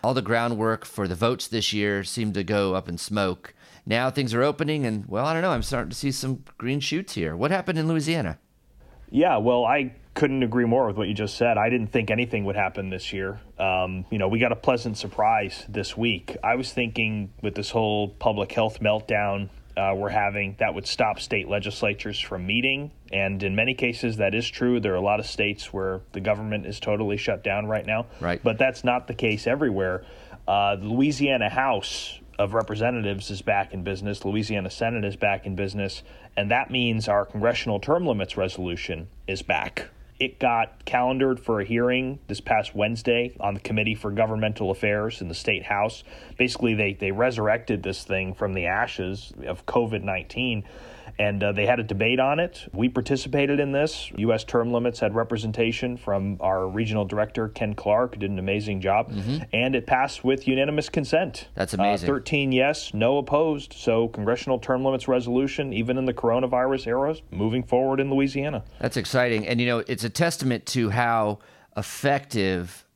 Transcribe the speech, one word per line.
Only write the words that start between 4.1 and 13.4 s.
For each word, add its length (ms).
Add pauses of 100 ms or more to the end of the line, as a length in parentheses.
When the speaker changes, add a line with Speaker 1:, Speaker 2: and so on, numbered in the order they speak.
Speaker 1:
are 100
opening, 420
and, 200
well, 200
I 60
don't 100
know, 100
I'm 120
starting 260
to 60
see 160
some 320 (140)
green 240
shoots 320
here. 240
What 140
happened 280
in 80
Louisiana? 520 (680)
Speaker 2:
Yeah, 280
well, 260
I 320 (200)
couldn't 280
agree 220
more 220
with 100
what 100
you 60
just 240
said. 200
I 120
didn't 240
think 160
anything 340
would 140
happen 320
this 240
year. 260 (180)